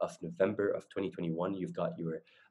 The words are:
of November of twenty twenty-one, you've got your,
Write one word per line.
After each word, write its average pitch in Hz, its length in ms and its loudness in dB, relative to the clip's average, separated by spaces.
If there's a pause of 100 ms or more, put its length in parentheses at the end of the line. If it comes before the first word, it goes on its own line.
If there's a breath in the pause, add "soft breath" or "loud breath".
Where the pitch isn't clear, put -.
of - 220 0
November 101 460 2
of - 200 -2
twenty 98 220 -2
twenty-one, 85 420 0
you've 87 200 -2
got 85 240 -2
your, 82 260 -4 (280 soft breath)